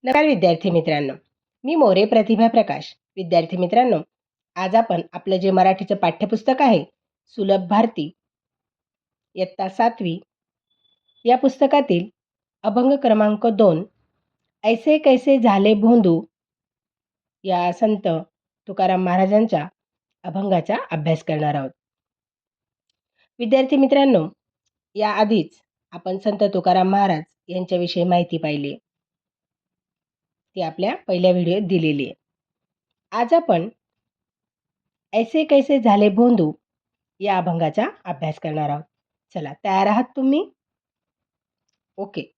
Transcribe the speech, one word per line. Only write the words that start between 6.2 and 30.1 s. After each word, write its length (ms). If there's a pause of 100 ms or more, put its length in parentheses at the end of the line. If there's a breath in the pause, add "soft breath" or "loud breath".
आहे, 220 (540)
सुलभ 320
भारती, 400 (1300)
इयत्ता 340
सातवी, 480 (1080)
या 120
पुस्तकातील 720 (540)
अभंग 380
क्रमांक 540
दोन, 280 (800)
ऐसे 340
कैसे 420
झाले 340
भोंदू, 460 (1200)
या 300
संत 340 (600)
तुकाराम 380
महाराजांच्या 600 (560)
अभंगाचा 520 (160)
अभ्यास 320
करणार 320
आहोत. 160 (1700)
विद्यार्थी 380
मित्रांनो, 500 (680)
याआधीच 680 (320)
आपण 240
संत 260 (100)
तुकाराम 360
महाराज 340 (240)
यांच्याविषयी 560
माहिती 340
पाहिली, 400 (1800)